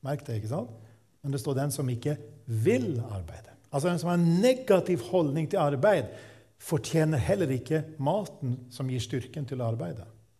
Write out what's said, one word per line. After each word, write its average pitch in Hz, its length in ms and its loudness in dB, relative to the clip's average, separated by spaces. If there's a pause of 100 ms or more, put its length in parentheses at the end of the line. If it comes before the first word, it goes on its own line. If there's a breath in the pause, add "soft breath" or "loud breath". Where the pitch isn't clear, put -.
Merk 139 240 -6
det, 113 140 -4
ikke 110 100 -8
sant? 196 240 -6 (480 loud breath)
Men 139 100 -6
det 139 80 -2
står 135 220 -2
«den 143 100 -2
som 139 160 -2
ikke 139 300 -2 (260)
vil 151 640 2
arbeide». 95 480 -10 (160)
Altså, 143 180 0
den 175 140 0
som 170 80 0
har 175 80 4
en 170 240 6
negativ 202 680 4
holdning 160 400 2
til 165 140 2
arbeid, 143 480 4 (520 loud breath)
fortjener 156 560 2
heller 143 380 2
ikke 156 260 -2 (200)
maten 143 540 -2 (160)
som 131 180 -6
gir 123 120 -2
styrken 135 460 -6
til 127 140 -6
å 117 100 -2
arbeide. 110 340 -8 (340)